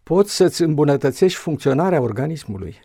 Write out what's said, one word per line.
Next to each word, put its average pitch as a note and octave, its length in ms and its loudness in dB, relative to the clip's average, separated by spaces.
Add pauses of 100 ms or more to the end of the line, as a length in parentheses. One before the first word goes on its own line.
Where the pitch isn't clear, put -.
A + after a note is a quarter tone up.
Poți G3 320 0
să-ți F3 260 2
îmbunătățești D3 760 2
funcționarea D3+ 640 0
organismului. A2 840 -6